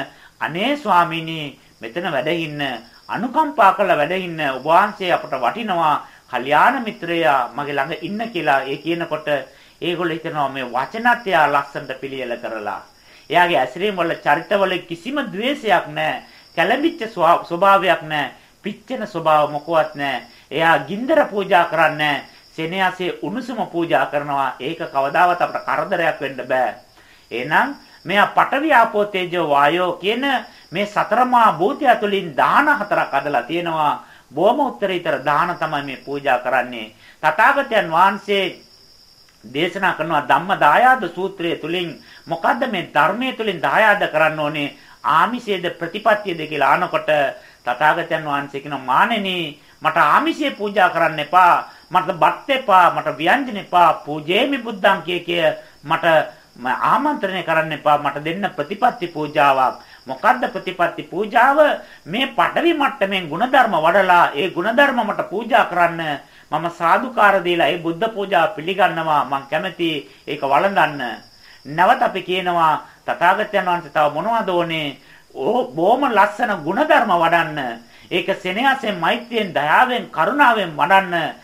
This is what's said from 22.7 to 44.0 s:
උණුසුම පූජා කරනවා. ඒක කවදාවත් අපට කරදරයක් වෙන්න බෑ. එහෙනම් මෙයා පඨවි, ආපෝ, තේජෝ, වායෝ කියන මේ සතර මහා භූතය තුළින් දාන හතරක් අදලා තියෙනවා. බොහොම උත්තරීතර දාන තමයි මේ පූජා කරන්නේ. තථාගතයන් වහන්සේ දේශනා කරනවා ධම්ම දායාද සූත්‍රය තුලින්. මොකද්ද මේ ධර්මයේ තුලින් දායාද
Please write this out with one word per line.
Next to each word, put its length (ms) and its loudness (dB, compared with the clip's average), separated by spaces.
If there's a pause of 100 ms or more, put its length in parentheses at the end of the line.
උණුසුම 460 -6
පූජා 400 0
කරනවා. 520 -2
ඒක 280 -8
කවදාවත් 560 2
අපට 240 -2
කරදරයක් 540 -2
වෙන්න 240 -8
බෑ. 320 -2 (560)
එහෙනම් 440 -2 (260)
මෙයා 260 2
පඨවි, 460 0
ආපෝ, 320 4
තේජෝ, 440 -2
වායෝ 440 4
කියන 300 -4 (440)
මේ 180 -4
සතර 400 0
මහා 280 6
භූතය 400 -2
තුළින් 420 -2
දාන 340 4
හතරක් 440 0
අදලා 300 0
තියෙනවා. 600 -2 (260)
බොහොම 300 2
උත්තරීතර 600 -2
දාන 340 0
තමයි 300 -4
මේ 200 -10
පූජා 340 0
කරන්නේ. 520 -2 (320)
තථාගතයන් 640 2
වහන්සේ 800 0 (760)
දේශනා 500 -2
කරනවා 340 -2
ධම්ම 280 2
දායාද 520 6
සූත්‍රය 480 -6
තුලින්. 340 -6 (340)
මොකද්ද 440 0
මේ 220 -6
ධර්මයේ 440 2
තුලින් 280 -4
දායාද 420 4